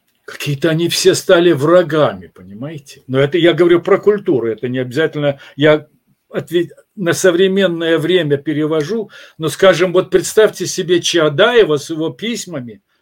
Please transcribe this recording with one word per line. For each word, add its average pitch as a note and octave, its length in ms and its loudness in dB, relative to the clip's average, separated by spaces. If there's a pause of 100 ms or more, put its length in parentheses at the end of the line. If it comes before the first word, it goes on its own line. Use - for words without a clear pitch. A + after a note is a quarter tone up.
(260)
какие-то D3 440 -6
они E3 200 -2
все F3 260 0
стали F3 380 2
врагами, D3+ 720 0
понимаете? A2+ 800 -18
Но C3 100 -4
это C#3 200 2
я E3+ 160 4
говорю E3+ 280 2
про F#3 160 2
культуру, F3+ 500 0
это A2 200 -6
не B2+ 120 -6
обязательно, C#3+ 600 -4 (160)
я D3+ 320 2 (440)
отве-, F3 380 -4 (260)
на E3+ 180 -2
современное F3 840 2
время D#3 400 0
перевожу, D#3 760 -4 (260)
но, D#3 120 -6
скажем, F3+ 440 2
вот F3+ 160 0
представьте F#3+ 560 0
себе F3 360 -2
Чаадаева E3+ 760 2
с - 120 -12
его D#3+ 200 -6
письмами D#3+ 720 -10 (200)